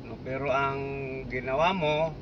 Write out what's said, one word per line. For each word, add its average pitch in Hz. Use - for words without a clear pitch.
no? 113
Pero 135
ang 139
ginawa 131
mo 160